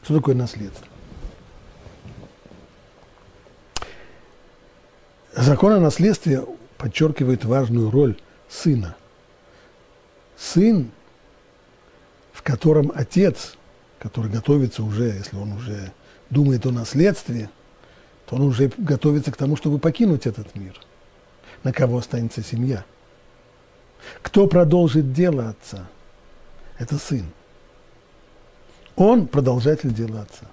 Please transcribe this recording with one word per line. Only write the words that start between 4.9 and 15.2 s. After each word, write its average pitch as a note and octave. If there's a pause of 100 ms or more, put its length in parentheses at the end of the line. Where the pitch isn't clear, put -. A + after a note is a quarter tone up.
Закон C#3+
о G3+
наследстве D#3+ (320)
подчеркивает C3
важную A#2
роль B2+ (320)
сына. A2+ (1400)
Сын, F3+ (1400)
в -
котором D#3
отец, E3 (440)
который A2
готовится B2
уже, A2
если F#2+